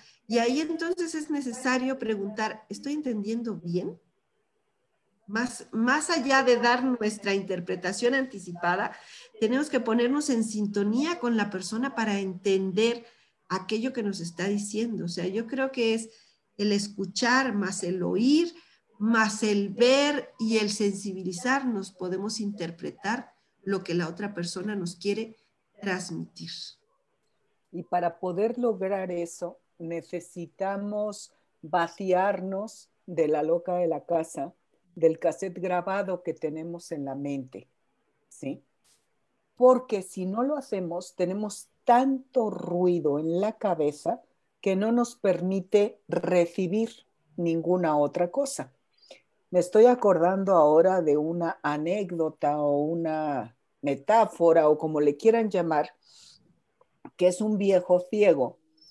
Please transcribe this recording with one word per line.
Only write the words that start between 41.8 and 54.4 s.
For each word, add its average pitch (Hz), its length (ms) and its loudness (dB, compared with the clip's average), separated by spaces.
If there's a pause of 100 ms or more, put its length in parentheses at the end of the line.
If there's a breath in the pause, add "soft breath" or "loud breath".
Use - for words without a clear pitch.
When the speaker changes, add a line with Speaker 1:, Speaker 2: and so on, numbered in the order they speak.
Speaker 2:
tanto 254 640 2
ruido 170 680 0
en 165 220 -2
la 214 160 -2
cabeza 170 640 -2 (400)
que 190 160 0
no 214 160 2
nos 240 240 0
permite 190 840 2 (100)
recibir 180 840 0 (460)
ninguna 165 600 0
otra 165 340 2
cosa. - 420 -6 (800 loud breath)
Me 180 80 4
estoy 214 240 6
acordando 190 720 4
ahora 165 480 6
de 151 160 4
una 165 440 -2
anécdota 160 960 -2
o 147 220 2
una 156 760 -2 (280)
metáfora 165 880 4